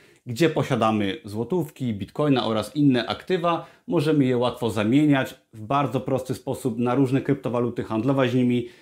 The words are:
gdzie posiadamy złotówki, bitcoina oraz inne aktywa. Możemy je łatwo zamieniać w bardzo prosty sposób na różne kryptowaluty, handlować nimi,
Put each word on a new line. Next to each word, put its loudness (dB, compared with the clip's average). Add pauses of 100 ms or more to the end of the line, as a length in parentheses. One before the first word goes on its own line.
(260)
gdzie 0
posiadamy 0
złotówki, -4
bitcoina 0
oraz -2
inne 4
aktywa. -2 (220)
Możemy 2
je 2
łatwo 0
zamieniać 2 (180)
w -18
bardzo -2
prosty -4
sposób -4
na 0
różne 2
kryptowaluty, -2
handlować 0
nimi, 2 (140)